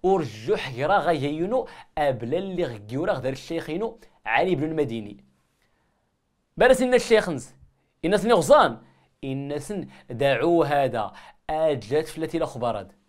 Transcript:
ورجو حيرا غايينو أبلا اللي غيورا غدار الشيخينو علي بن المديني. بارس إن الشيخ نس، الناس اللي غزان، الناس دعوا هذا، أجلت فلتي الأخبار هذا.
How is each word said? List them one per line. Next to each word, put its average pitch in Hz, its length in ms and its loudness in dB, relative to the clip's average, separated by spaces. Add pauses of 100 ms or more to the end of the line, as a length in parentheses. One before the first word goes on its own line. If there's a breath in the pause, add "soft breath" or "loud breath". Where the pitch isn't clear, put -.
ورجو 151 520 0
حيرا 147 420 -2
غايينو 160 680 0 (300 loud breath)
أبلا 131 400 0
اللي 185 260 -4
غيورا 123 500 -4
غدار 135 200 -4
الشيخينو 165 680 -8 (260 soft breath)
علي 156 300 2
بن 139 80 -2
المديني. 123 600 -4 (1300)
بارس 254 240 6
إن 254 120 2
الشيخ 226 360 4
نس، - 260 -8 (500)
الناس 185 180 2
اللي 233 100 4
غزان، 170 440 6 (460 soft breath)
الناس 139 500 -6 (360 loud breath)
دعوا 139 560 2
هذا، 127 460 0 (380 loud breath)
أجلت 151 580 0
فلتي 160 300 -6
الأخبار 120 420 -2
هذا. 92 120 -14 (180)